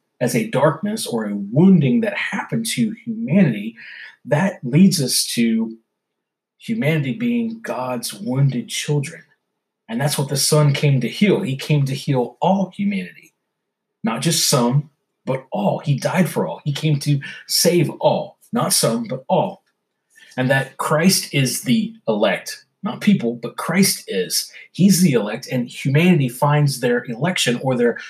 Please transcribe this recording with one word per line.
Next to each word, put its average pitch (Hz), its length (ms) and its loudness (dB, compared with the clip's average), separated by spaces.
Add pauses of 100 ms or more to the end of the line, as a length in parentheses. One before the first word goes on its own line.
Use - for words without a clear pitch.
(200)
as 123 160 -2
a 110 140 0
darkness 160 560 0
or 110 200 -4
a 101 100 -4
wounding 123 680 4
that 107 160 -2
happened - 520 -6
to 113 260 -2 (100)
humanity, 117 720 0 (500)
that 151 380 0
leads 151 360 6
us 127 240 0 (120)
to 113 420 0 (800)
humanity 156 560 -2
being 117 480 -4
God's 123 500 -6
wounded 123 580 -2
children. - 520 -4 (680)
And 120 140 -6
that's 147 160 -2
what 143 120 -4
the 143 80 -4
Son 147 360 4
came 139 280 2
to 113 60 -4
heal. 190 340 2
He 135 160 -4
came 143 280 0
to 135 80 -4
heal 127 480 -2
all 190 300 0
humanity, 196 540 -4 (760)
not 117 180 -4
just - 260 0
some, 131 420 2 (360)
but - 260 -4
all. 180 280 -2
He 143 200 -2
died 151 300 0
for 95 180 -2
all. 85 160 -10
He 147 80 -4
came 147 280 0
to 147 200 0 (280)
save 170 420 2 (100)
all, - 380 0 (160)
not 220 180 0
some, 117 340 0
but - 220 -8
all. 185 360 -2 (760)
And 127 120 0
that 135 280 0
Christ - 560 0
is 135 300 -2
the 113 300 0 (140)
elect, 104 560 -2 (200)
not 208 180 -6
people, 120 340 2
but - 220 -12
Christ - 500 0
is. - 420 -4 (220)
He's 175 300 4
the 175 100 4
elect, 113 400 -2
and 127 160 -2
humanity 147 640 2
finds 147 500 2
their 120 260 0
election 123 560 -2
or 131 140 0
their 120 220 2 (120)